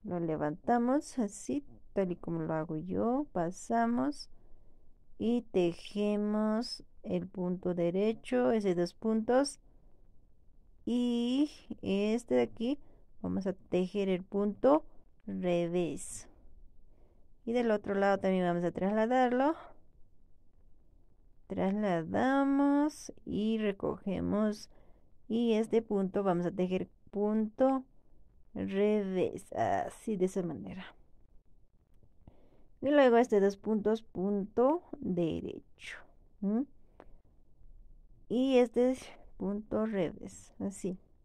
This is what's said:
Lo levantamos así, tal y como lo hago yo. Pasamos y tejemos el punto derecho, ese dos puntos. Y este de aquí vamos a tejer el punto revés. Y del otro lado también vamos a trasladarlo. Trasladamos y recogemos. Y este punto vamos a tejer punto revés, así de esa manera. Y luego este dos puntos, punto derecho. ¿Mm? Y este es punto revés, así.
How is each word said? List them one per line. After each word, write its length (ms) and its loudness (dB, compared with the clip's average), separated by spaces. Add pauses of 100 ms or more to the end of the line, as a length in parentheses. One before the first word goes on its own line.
Lo 160 -4
levantamos 960 0
así, 460 -4 (300)
tal 180 0
y 60 -6
como 240 -6
lo 120 -4
hago 220 -4
yo. 560 -2
Pasamos 960 -2 (880)
y 260 0
tejemos 1400 -2 (200)
el 240 -2
punto 460 -2
derecho, 760 0
ese 240 2
dos 180 0
puntos. 680 0 (1200)
Y 680 0 (300)
este 540 0
de 60 6
aquí 380 -2 (420)
vamos 260 -2
a 60 -2
tejer 560 -2
el 140 0
punto 600 2 (420)
revés. 1040 -2 (1160)
Y 80 -4
del 180 2
otro 240 0
lado 240 4
también 240 2
vamos 220 2
a 60 2
trasladarlo. 840 2 (2000)
Trasladamos 1600 2 (140)
y 320 0
recogemos. 1120 -2 (580)
Y 260 2
este 280 2
punto 420 0
vamos 220 2
a 60 0
tejer 380 -2 (200)
punto 720 2 (680)
revés, 1000 0
así 640 -2
de 100 2
esa 180 -2
manera. 420 -8 (2000)
Y 80 0
luego 280 8
este 240 6
dos 160 4
puntos, 440 0
punto 800 0 (180)
derecho. 960 -4 (420)
¿Mm? 220 0 (1700)
Y 300 4
este 320 4
es 140 -6 (300)
punto 500 -2
revés, 760 -4
así. 380 -6 (280)